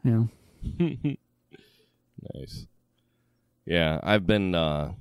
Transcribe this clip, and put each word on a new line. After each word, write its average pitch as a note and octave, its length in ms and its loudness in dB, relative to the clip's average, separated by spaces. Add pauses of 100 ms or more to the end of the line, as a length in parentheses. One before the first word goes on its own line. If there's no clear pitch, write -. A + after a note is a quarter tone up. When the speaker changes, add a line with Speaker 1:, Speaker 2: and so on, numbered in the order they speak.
Speaker 1:
Yeah. A2+ 200 4 (400)
Speaker 2:
<laughs> - 520 -2 (1200)
Nice. - 320 -14 (1000)
Yeah, D#2+ 380 2
I've G2 240 2
been, G2 280 2
uh, D2+ 460 0